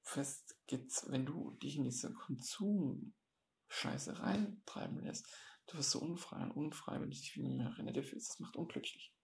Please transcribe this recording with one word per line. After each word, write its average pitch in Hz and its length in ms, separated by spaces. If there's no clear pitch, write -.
wirst - 420
jetzt, - 400
wenn 131 160
du 151 260
dich 147 160
in 135 80
diese - 280
Konsum-Scheiße - 2000
reintreiben - 800
lässt, - 260
du 170 100
wirst 143 140
so - 80
unfrei - 440
und - 80
unfrei, 147 440
wenn - 160
du 139 60
dich - 180
wie 143 100
eine 131 180
Marionette - 400
fühlst. - 280
Das - 80
macht - 160
unglücklich. - 580